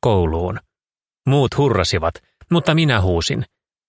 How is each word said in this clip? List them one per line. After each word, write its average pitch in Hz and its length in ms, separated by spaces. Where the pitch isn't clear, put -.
kouluun. 90 580
Muut 139 320
hurrasivat, 95 560
mutta 165 240
minä 147 260
huusin, 92 440